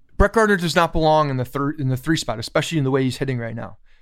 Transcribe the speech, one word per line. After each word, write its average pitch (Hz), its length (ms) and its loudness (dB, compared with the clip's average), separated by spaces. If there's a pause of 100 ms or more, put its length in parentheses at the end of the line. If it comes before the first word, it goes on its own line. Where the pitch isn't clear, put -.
(160)
Brett 202 160 4
Gardner 214 240 4
does 170 200 -2
not 170 160 2
belong 156 380 2
in 131 80 -2
the 123 60 -2
third, 139 360 -4
in 131 80 0
the 127 80 0
three 160 200 0
spot, 113 220 -6
especially 156 400 -2
in 139 60 0
the 131 60 0
way 135 120 2
he's 131 140 -2
hitting 131 220 -4
right 113 180 -8
now. 98 220 -12 (240)